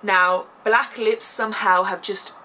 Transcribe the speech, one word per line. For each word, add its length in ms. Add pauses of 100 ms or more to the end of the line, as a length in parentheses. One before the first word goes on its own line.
Now, 440 (180)
black 340
lips 280
somehow 580
have 180
just 320 (100)